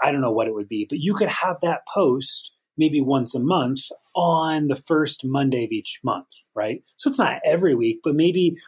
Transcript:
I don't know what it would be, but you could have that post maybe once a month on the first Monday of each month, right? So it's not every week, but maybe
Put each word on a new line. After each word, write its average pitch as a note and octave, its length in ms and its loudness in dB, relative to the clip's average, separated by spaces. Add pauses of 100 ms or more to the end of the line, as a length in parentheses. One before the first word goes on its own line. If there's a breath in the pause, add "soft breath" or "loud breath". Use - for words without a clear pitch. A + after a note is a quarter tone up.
I C3+ 80 2
don't C#3 120 0
know A#2 100 0
what A2+ 160 0
it A2 60 -4
would G#2 140 -6
be, G#2+ 200 -4
but - 100 -6
you F#3+ 160 0
could G3+ 140 0
have F3+ 320 -2
that E3 260 0
post C#3 680 0 (260)
maybe D3+ 220 2
once C3 340 2
a A#2+ 60 -2
month C#3 400 0 (340)
on D#3+ 520 2
the C3+ 100 0
first D#3 480 0
Monday C3 400 0
of A2 80 -6
each - 320 -6
month, G2+ 240 -4 (260)
right? G#2+ 280 -4 (140)
So - 140 0
it's - 80 0
not D3 260 2
every E3+ 300 4
week, A#2 280 0
but D3 120 0
maybe E3+ 420 2 (120 loud breath)